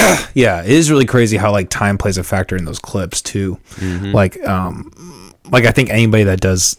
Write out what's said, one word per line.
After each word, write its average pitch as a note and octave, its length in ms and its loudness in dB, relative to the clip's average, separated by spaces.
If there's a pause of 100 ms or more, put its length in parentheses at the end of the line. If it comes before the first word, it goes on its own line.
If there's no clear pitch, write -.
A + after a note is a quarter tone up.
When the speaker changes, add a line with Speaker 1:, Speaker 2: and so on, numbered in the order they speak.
(340)
Speaker 1:
Yeah, G#2 280 2
it F#2+ 80 -2
is D3+ 200 4
really C#3 160 4
crazy A2+ 300 2
how, G#2 160 0
like, G2 180 0
time G2+ 280 0
plays F#2 200 -2
a F2 60 -6
factor F#2+ 320 -4
in F2+ 80 -6
those D#2 140 -8
clips - 440 -6
too. F#2+ 360 -6 (180)
Speaker 2:
Mm-hmm. F#2+ 360 -6
Speaker 1:
Like, G2+ 340 0
um, F#2 440 -6 (600)
like, B2 140 4
I A#2 60 4
think B2 200 0
anybody A2 340 4
that F#2 160 0
does F#2+ 380 0